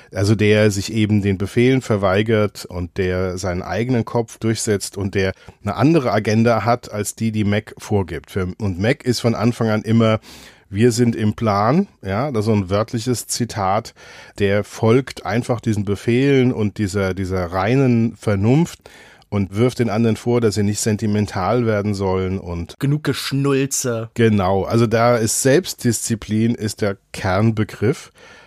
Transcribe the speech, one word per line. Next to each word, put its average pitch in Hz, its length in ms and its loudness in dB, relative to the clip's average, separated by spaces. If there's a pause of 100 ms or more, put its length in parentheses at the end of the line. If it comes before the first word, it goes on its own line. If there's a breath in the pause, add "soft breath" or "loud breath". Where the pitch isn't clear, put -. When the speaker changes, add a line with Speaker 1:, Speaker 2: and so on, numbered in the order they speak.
(140)
Speaker 1:
Also 98 220 2
der 107 360 4
sich 98 200 -6
eben 107 300 2
den 95 160 0
Befehlen 120 440 2
verweigert 104 840 0
und 90 320 -8
der 92 400 -2
seinen 92 240 -4
eigenen 117 420 -2
Kopf - 360 -6
durchsetzt 110 580 -2
und 98 160 -4
der 95 200 0 (300 loud breath)
eine 104 120 -4
andere 131 360 4
Agenda 110 540 2
hat, 117 260 0
als 104 240 -6
die, 113 160 -2
die 107 140 -2
Mac 104 320 -2
vorgibt. 87 540 -4
Für, 92 160 -2 (100)
und 98 220 -4
Mac 117 260 0
ist 123 160 0
von 113 140 0
Anfang 113 340 0
an 107 140 0
immer, 110 360 2 (480 loud breath)
"Wir 110 240 4
sind 117 240 2
im 107 200 0
Plan", 113 520 2 (140)
ja, 107 300 -4
das 110 100 0
ist 101 60 -6
so 113 60 2
ein 98 180 0
wörtliches 113 560 -2
Zitat, 110 640 -4 (460 loud breath)
der 101 240 2
folgt 117 600 0
einfach 113 380 -2
diesen 104 240 -2
Befehlen 127 640 2
und 104 280 -4
dieser, 98 340 -2
dieser 92 320 -4
reinen 117 720 0
Vernunft 113 640 0 (500 loud breath)
und 98 260 -4
wirft 120 220 2
den 113 140 -2
anderen 110 260 2
vor, 120 240 0
dass 107 140 2
sie 104 80 0
nicht 101 160 -2
sentimental 104 880 0
werden 104 260 0
sollen 95 460 -2
und 87 400 -8
Speaker 2:
Genug 147 240 0
Geschnulze. 135 1120 -2
Speaker 1:
Genau, 98 480 2
also 117 240 2
da 117 300 4
ist 110 260 -2
Selbstdisziplin 117 1120 0
ist - 260 -6
der 98 160 -2 (160)
Kernbegriff 107 1000 0 (360 loud breath)